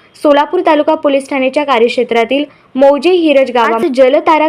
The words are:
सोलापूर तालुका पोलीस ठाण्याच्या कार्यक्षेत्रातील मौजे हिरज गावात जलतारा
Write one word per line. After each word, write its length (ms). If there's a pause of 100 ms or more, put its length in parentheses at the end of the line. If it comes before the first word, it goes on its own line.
(240)
सोलापूर 420
तालुका 300
पोलीस 340
ठाण्याच्या 340
कार्यक्षेत्रातील 840 (300)
मौजे 360
हिरज 400
गावात 340 (100)
जलतारा 540